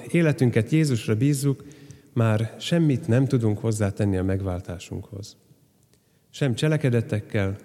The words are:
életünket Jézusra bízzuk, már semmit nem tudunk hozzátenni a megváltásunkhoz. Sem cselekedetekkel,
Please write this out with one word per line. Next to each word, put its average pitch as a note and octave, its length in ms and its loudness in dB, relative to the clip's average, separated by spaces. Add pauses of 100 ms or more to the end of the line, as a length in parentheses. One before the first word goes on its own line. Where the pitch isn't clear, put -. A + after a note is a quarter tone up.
(120)
életünket C3 580 2
Jézusra C#3+ 460 0
bízzuk, C#3 480 0 (500)
már A2 460 0
semmit D#3 480 0
nem B2 180 4
tudunk A2 320 2
hozzátenni G2+ 600 0
a F#2 60 0
megváltásunkhoz. F#2+ 1120 -6 (920)
Sem C3 260 0
cselekedetekkel, A#2 1080 0